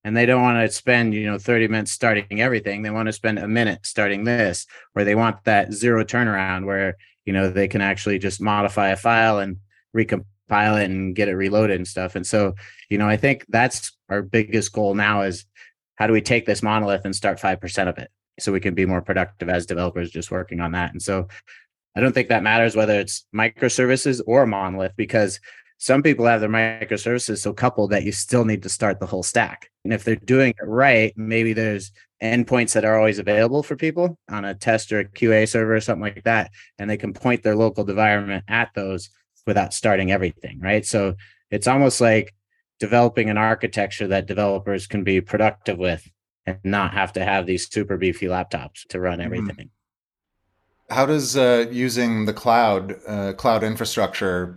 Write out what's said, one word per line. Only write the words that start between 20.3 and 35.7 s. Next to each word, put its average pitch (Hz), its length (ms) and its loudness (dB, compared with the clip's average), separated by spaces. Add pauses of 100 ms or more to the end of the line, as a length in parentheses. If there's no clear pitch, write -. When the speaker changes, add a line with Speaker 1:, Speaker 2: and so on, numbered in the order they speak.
Speaker 1:
working 90 300 -6
on 85 100 -4
that. 87 220 -4
And 87 80 -10
so 95 260 -4 (680)
I - 40 -6
don't 127 140 2
think 123 160 0
that 113 120 2
matters 113 340 2
whether 107 220 2
it's - 280 -6 (100)
microservices 123 880 0
or 123 180 4
a 120 40 2
monolith, 95 480 -4
because 104 460 0 (360)
some 139 260 2
people 127 220 4
have 117 140 4
their 107 100 -2
microservices 113 880 -2
so 104 140 -4
coupled 107 380 0
that 101 120 0
you 104 80 -4
still 117 340 0
need 107 180 0
to 95 60 -10
start 98 300 -2
the 101 60 -6
whole 92 180 -6
stack. - 460 -2 (140)
And 107 100 -2
if 107 100 -4
they're 113 120 2
doing 127 340 4
it 104 180 -6
right, 113 480 4
maybe 113 380 0
there's 107 380 -2 (300)
endpoints 120 520 0
that 107 120 2
are 110 120 4
always 107 200 4
available 110 460 2
for 151 120 -6
people 165 420 -2 (120)
on 104 160 -6
a 98 80 -6
test 110 380 0
or 107 80 0
a 98 60 -2
Q 113 260 0
A 110 140 6
server 110 300 0